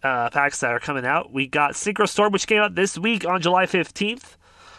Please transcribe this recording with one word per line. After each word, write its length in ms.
uh, 260
packs 300
that 100
are 100
coming 240
out, 280
we 160
got 240
Synchro 360
Storm, 240
which 140
came 140
out 160
this 200
week 300
on 160
July 240
fifteenth. 680